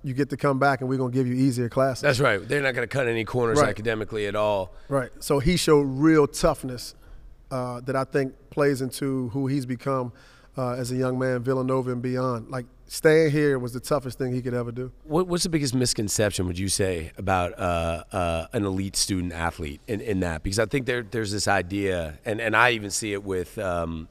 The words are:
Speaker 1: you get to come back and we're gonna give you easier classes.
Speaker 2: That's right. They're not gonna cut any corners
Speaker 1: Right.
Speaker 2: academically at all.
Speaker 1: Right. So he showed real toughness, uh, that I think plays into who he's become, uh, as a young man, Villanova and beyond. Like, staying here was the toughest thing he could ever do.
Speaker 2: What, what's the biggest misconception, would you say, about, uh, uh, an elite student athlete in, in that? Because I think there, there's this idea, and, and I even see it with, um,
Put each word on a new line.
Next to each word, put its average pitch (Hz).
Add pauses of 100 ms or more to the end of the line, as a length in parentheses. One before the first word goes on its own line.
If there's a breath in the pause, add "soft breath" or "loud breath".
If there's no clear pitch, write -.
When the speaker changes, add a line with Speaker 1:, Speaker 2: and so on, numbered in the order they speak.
Speaker 1:
you 131
get 131
to 135
come 139
back 135
and 127
we're 131
gonna 127
give 127
you 123
easier 127
classes. 131
Speaker 2:
That's 143
right. 110
They're 139
not 131
gonna 123
cut 131
any 113
corners 120
Speaker 1:
Right. 143
Speaker 2:
academically 107
at 101
all. 104 (160 soft breath)
Speaker 1:
Right. 135 (100)
So 143
he 160
showed 151
real 143
toughness, 135 (560 soft breath)
uh, 123
that 127
I 135
think 135 (160)
plays 143
into 131
who 135
he's 135
become, 127 (460 loud breath)
uh, 127
as 123
a 127
young 127
man, 127
Villanova 131
and 123
beyond. 127
Like, 127 (220)
staying 156
here 143
was 123
the 123
toughest 131
thing 127
he 127
could 120
ever 120
do. 123 (120)
Speaker 2:
What, 160
what's 175
the 190
biggest 143
misconception, 110
would 87
you 95
say, 90
about, 92
uh, 82
uh, 82
an 107
elite 95
student 90
athlete 82
in, 110
in 107
that? 82
Because 101
I 113
think 135
there, 123
there's 107
this 104
idea, 92
and, 110
and 110
I 120
even 107
see 104
it 101
with, 92
um, 85